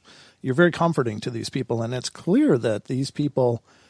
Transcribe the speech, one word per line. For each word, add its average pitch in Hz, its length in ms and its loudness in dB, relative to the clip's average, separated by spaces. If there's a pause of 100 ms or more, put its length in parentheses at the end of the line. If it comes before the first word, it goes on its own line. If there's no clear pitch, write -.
(400)
you're 127 140 -2
very 170 180 6
comforting 127 480 0
to 127 100 -6
these 113 200 -8
people. 120 320 -4
And 117 120 -6
it's 123 160 -8
clear 220 460 2
that 113 300 -2
these 135 240 -4
people 127 520 0 (260)